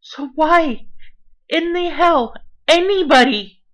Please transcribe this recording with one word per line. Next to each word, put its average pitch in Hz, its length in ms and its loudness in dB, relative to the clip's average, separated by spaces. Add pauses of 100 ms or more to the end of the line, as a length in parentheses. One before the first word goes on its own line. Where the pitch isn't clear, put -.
So 277 340 -14
why 311 540 0 (600)
in 339 240 -2
the 349 180 -2
hell 302 440 0 (320)
anybody 285 960 2 (120)